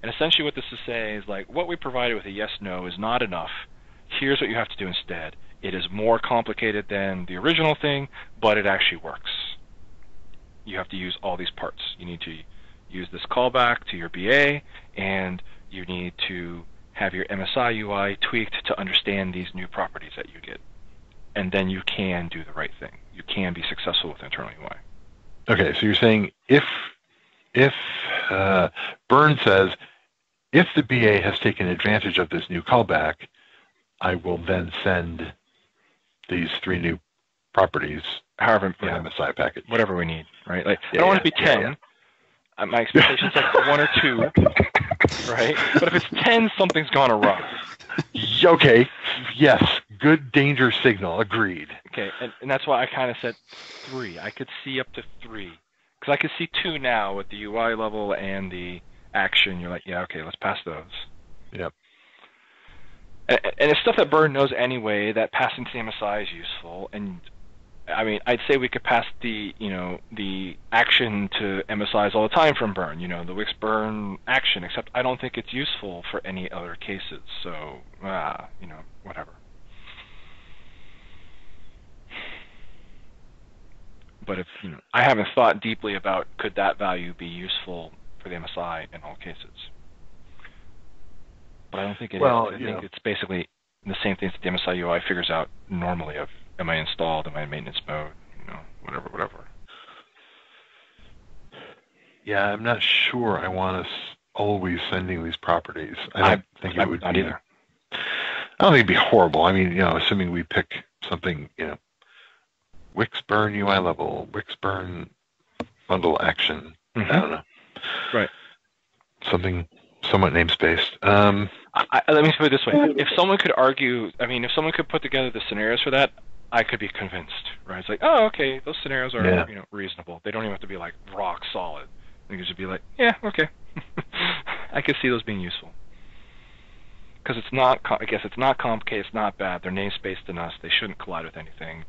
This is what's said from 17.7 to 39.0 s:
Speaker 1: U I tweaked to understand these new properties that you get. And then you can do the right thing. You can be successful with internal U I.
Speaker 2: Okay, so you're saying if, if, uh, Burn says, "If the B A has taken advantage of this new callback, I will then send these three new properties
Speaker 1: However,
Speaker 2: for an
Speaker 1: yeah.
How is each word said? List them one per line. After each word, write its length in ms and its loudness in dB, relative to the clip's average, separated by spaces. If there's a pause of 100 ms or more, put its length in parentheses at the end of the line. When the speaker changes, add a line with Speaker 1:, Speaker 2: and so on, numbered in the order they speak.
Speaker 1:
U 200 -4
I 300 -2
tweaked 440 2
to 140 0
understand 540 0
these 200 -6
new 140 -8
properties 480 -6
that 180 -10
you 80 -20
get. 200 -14 (720)
And 160 -2
then 180 2
you 160 -4
can 440 -2
do 160 -10
the 80 -12
right 260 -6
thing. 180 -14 (160)
You 100 -16
can 300 -2
be 140 -8
successful 440 -4
with 120 -14
internal 280 -10 (100)
U 60 -12
I. 100 -12 (720)
Speaker 2:
Okay, 240 4
so 120 0
you're 100 4
saying 360 6 (160)
if, 160 8 (880)
if, 200 8 (560)
uh, 400 4 (400)
Burn 340 8
says, 280 8 (840)
"If 200 8
the 100 4
B 220 4
A 160 8
has 180 0
taken 280 2
advantage 500 2
of 120 2
this 200 -6
new 120 -4
callback, 540 4 (840)
I 160 0
will 220 -4
then 340 -2 (140)
send 480 -2 (960)
these 200 -2 (120)
three 180 0
new 180 0 (560)
properties 500 2 (360)
Speaker 1:
However, 400 4
Speaker 2:
for 80 -2
an 60 -2
Speaker 1:
yeah. 60 -4